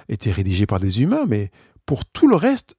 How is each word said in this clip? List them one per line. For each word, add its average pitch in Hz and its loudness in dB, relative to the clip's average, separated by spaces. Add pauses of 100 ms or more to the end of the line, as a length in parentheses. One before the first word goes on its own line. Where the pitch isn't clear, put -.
été 107 -4
rédigées 95 0
par 95 0
des 95 0
humains, 240 2
mais 104 -2 (340)
pour - -4
tout - -2
le 262 4
reste, 226 0